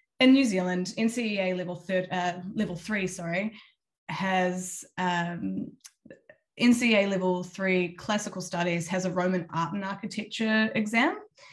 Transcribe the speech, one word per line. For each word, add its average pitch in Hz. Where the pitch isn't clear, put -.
In 262
New 269
Zealand, 185
N 226
C 226
E 196
A 185
level 180
third, 185
uh, 180
level 180
three, 196
sorry, 180
has, 185
um, 175
N 240
C 240
E 220
A 202
level 185
three 185
classical 208
studies 170
has 185
a 175
Roman 180
art 165
and 196
architecture 220
exam, 226